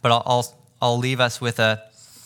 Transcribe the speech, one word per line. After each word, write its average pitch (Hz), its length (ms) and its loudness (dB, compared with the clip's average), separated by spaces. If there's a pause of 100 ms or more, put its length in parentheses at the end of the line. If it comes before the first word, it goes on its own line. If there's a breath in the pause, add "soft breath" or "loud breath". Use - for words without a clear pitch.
but 120 100 2
I'll, 117 140 2
I'll, 123 320 -2 (240)
I'll 120 160 0
leave 127 220 -2
us 123 220 0
with 120 180 -4
a, 110 240 0 (420 loud breath)